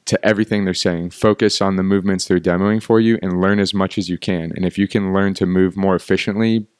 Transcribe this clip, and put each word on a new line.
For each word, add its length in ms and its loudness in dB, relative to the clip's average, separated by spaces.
to 200 -2
everything 380 2
they're 100 0
saying. 360 -2
Focus 520 0
on 140 0
the 60 0
movements 440 0
they're 140 2
demoing 420 0
for 160 2
you 240 2
and 180 -2
learn 200 4
as 120 0
much 240 -2
as 120 -4
you 100 -4
can. 380 -4
And 100 -2
if 100 -4
you 120 0
can 260 -2
learn 200 0
to 120 -2
move 300 2
more 180 2
efficiently 720 -2